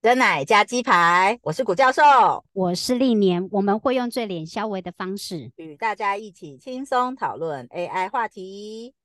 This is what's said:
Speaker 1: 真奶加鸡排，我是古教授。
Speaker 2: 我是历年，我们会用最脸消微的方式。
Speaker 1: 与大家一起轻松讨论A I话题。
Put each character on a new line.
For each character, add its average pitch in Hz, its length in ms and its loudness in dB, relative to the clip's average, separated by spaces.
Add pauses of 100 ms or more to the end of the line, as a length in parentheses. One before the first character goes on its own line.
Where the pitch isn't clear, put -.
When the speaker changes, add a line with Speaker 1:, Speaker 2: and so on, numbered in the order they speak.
Speaker 1:
真 247 180 4
奶 185 260 2
加 208 200 4
鸡 247 180 -4
排， 185 600 4
我 156 100 -4
是 254 120 -2
古 196 100 0
教 262 160 4
授。 302 120 2 (500)
Speaker 2:
我 185 220 -2
是 247 220 -2
历 247 180 2
年， 190 380 2
我 202 80 0
们 202 180 0
会 254 160 0
用 247 140 -2
最 233 180 -6
脸 170 200 -8
消 208 200 -6
微 196 140 -6
的 175 120 -12
方 190 240 -8
式。 151 400 -12
Speaker 1:
与 160 200 -18
大 214 180 -4
家 202 220 -4
一 208 140 -14
起 156 260 -20
轻 254 280 -12
松 254 300 -2
讨 151 220 -8
论 147 340 -8
A 175 160 -8
I 185 220 -6
话 226 200 -4
题。 214 680 -16 (100)